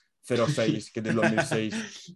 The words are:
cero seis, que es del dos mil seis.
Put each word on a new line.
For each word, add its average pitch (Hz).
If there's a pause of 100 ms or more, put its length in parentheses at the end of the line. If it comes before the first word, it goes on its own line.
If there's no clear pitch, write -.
(220)
cero 117
seis, 113
que 117
es 110
del 110
dos 110
mil 110
seis. 110 (420)